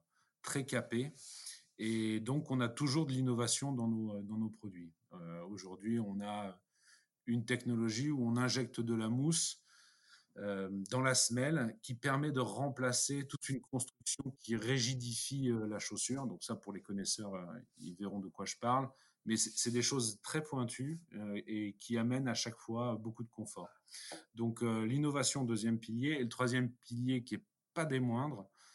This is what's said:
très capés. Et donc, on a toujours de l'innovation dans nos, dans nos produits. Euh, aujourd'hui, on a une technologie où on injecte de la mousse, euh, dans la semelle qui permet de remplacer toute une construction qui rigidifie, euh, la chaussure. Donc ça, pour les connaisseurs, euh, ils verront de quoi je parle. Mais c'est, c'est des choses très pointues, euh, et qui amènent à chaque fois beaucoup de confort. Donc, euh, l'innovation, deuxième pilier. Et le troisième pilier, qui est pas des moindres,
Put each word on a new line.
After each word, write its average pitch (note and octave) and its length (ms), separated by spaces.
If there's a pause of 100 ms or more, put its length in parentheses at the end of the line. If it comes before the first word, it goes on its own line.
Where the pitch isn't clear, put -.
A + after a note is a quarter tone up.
(420)
très C#3 220
capés. B2+ 480 (640)
Et A2 400
donc, C3 320
on C3 100
a A#2+ 80
toujours D3 360
de C#3 80
l'innovation B2+ 600
dans A#2 160
nos, A2 340
dans G#2 160
nos A2 100
produits. F#2 420 (220)
Euh, E2+ 320
aujourd'hui, G2 560
on G2+ 220
a G2+ 360 (680)
une A#2+ 180
technologie A#2+ 680
où C3+ 160
on A#2 120
injecte B2 420
de A#2 140
la A2 160
mousse, C#3+ 520 (760)
euh, G2 320 (200)
dans B2+ 120
la C3 120
semelle B2+ 680
qui B2+ 120
permet C#3+ 380
de C3 80
remplacer C3 840
toute C#3 240
une C3 100
construction - 800
qui A2+ 180
rigidifie, B2 960
euh, A2 160
la G#2 120
chaussure. B2 480
Donc F#2+ 160
ça, A2+ 140
pour G#2 160
les F#2+ 80
connaisseurs, G2+ 540
euh, F2+ 100 (320)
ils - 180
verront G2 260
de F#2+ 80
quoi F#2+ 180
je - 100
parle. B2+ 320 (380)
Mais A2+ 100
c'est, - 180
c'est - 160
des A#2+ 120
choses A#2 400
très D#3 200
pointues, C#3 600 (100)
euh, G#2 340
et G#2+ 320
qui A#2 200
amènent B2+ 300
à A2+ 60
chaque - 220
fois A#2 400
beaucoup A2+ 280
de A2+ 40
confort. G2 400 (680)
Donc, A2+ 280
euh, A2 240
l'innovation, C#3+ 580
deuxième A2+ 340
pilier. A#2 340
Et C#3+ 100
le A#2 80
troisième B2 420
pilier, B2 500
qui A2+ 120
est - 100 (300)
pas E3 100
des C3+ 160
moindres, B2 480 (260)